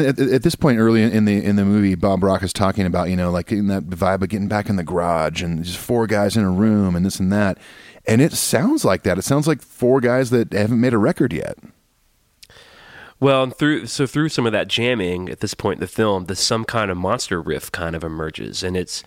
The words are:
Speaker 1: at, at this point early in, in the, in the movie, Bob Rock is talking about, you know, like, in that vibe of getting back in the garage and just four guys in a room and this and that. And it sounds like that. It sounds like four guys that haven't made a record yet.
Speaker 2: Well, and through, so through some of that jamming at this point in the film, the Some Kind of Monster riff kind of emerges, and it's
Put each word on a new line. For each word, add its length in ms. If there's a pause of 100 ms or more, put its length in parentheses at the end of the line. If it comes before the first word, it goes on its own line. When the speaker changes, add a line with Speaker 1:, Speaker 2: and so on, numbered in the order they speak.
Speaker 1:
at, 120
at 240
this 120
point 240
early 240
in, 100
in 140
the, 180
in 120
the 100
movie, 280
Bob 300
Rock 180
is 120
talking 320
about, 240
you 60
know, 140
like, 220
in 140
that 180
vibe 380
of 80
getting 180
back 220
in 60
the 80
garage 580
and 220
just 120
four 300
guys 280
in 100
a 60
room 460
and 80
this 160
and 100
that. 280 (480)
And 160
it 100
sounds 540
like 160
that. 160
It 40
sounds 240
like 140
four 400
guys 300
that 240
haven't 260
made 140
a 40
record 360
yet. 240 (1600)
Speaker 2:
Well, 240
and 100
through, 320
so 200
through 240
some 160
of 60
that 140
jamming 600
at 120
this 140
point 220
in 40
the 60
film, 380
the 100
Some 300
Kind 260
of 60
Monster 440
riff 300
kind 240
of 80
emerges, 600
and 120
it's 300